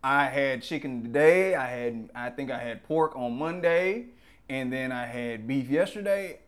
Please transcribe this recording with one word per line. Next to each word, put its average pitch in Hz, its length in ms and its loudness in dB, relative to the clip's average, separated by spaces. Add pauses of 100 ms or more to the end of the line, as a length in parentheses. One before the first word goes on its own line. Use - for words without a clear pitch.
I 139 240 4
had 131 360 0
chicken 135 400 -6
today, 160 520 6
I 135 120 0
had, 120 480 -6
I 123 140 -6
think 131 220 -8
I 123 80 -4
had 117 260 -8
pork 156 320 2
on 120 220 -4
Monday, 175 680 0 (440)
and 131 200 -2
then 131 220 -4
I 123 140 -4
had 120 400 -6
beef 131 240 -2
yesterday. 196 760 0